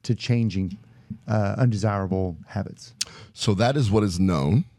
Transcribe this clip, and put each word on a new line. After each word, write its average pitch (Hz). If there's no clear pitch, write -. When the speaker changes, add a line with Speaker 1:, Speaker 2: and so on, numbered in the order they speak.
Speaker 1:
to 117
changing, 101
uh, 101
undesirable 98
habits. -
Speaker 2:
So -
that 120
is 120
what 104
is 90
known 92